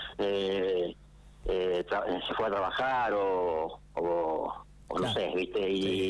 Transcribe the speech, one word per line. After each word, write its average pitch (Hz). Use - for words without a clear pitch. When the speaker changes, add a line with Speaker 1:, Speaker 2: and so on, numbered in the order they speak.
Speaker 1:
eh, 95
eh, 92
tra-, 101
eh, 90
se -
fue -
a 107
trabajar 113
o, 90
o, 160
o -
no -
Speaker 2:
Claro. 123
Speaker 1:
sé, 98
¿viste? 95
Y, 95
Speaker 2:
Sí, 95
sí, 92